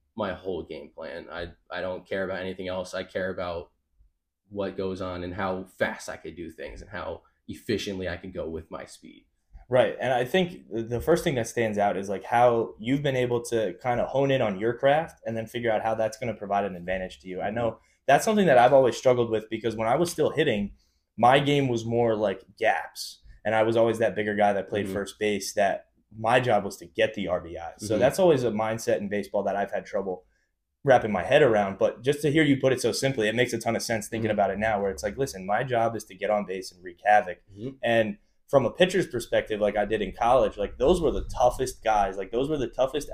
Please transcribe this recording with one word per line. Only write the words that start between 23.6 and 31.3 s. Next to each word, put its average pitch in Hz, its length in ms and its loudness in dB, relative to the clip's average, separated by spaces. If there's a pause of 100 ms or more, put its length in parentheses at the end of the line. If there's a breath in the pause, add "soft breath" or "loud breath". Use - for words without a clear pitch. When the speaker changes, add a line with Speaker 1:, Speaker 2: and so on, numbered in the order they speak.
Speaker 2:
was 113 140 2
always 113 220 4
that 107 160 2
bigger 104 200 -2
guy 104 180 4
that 98 160 -4
played 104 160 -2
Speaker 1:
Mm-hmm. 95 80 -6
Speaker 2:
first 98 260 -6
base, 104 340 -2
that 98 340 0 (300)
my 113 220 2
job 113 240 2
was 98 140 -10
to 85 80 -16
get 110 280 -2
the 98 140 -6
R 87 140 -2
B 82 160 -14
I. 82 200 -12
So 110 160 -4
Speaker 1:
Mm-hmm. 104 60 2
Speaker 2:
that's 131 200 2
always 160 240 6
a 117 80 0
mindset 110 460 -2
in 101 120 -6
baseball 101 340 -2
that 98 120 -2
I've 101 160 -2
had 95 140 -6
trouble 95 400 -6 (580)
wrapping 120 280 4
my 90 120 -2
head 143 180 6